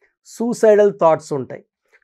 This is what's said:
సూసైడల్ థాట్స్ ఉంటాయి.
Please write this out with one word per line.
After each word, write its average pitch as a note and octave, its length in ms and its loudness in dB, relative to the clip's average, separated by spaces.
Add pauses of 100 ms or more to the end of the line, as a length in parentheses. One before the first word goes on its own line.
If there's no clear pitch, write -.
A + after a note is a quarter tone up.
(240)
సూసైడల్ G#3+ 760 0
థాట్స్ D#3 320 0
ఉంటాయి. C3+ 320 -10 (400)